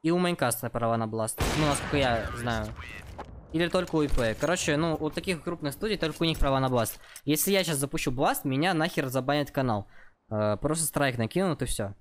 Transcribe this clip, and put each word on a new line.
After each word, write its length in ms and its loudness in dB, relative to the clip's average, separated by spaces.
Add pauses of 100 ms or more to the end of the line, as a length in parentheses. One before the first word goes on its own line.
И 80 2
у 80 4
Майнкаста 500 0
права 280 0
на 100 0
Бласт. 340 -4 (180)
Ну, 80 4
насколько 300 0
я 300 2 (100)
знаю. 300 -2 (840)
Или 160 0
только 260 0
у 80 4
Виплея. 320 2
Короче, 420 0
ну, 220 0
у 120 -2
таких 340 -6
крупных 300 -4
студий 220 -2
только 260 -2
у 20 4
них 140 2
права 200 4
на 100 2
Бласт. 300 0 (260)
Если 280 2
я 100 4
щас 140 0
запущу 340 -2
Бласт, 340 0
меня 300 2
нахер 320 0
забанят 460 0
канал. 340 0 (420)
А, 280 2
просто 300 0
страйк 320 0
накинут 440 0
и 40 -2
всё. 340 -2